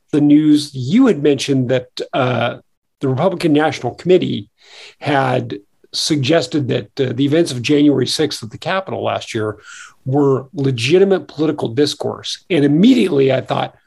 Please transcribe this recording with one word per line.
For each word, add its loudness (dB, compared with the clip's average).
the 2
news 4
you 2
had 2
mentioned 0
that, -4
uh, -2
the -2
Republican 0
National 0
Committee 0
had -2
suggested -2
that, -6
uh, -2
the -2
events 0
of -8
January 2
sixth -4
at -14
the -18
Capitol -6
last -6
year -4
were 0
legitimate 0
political -4
discourse. -4
And 2
immediately 4
I 0
thought, -6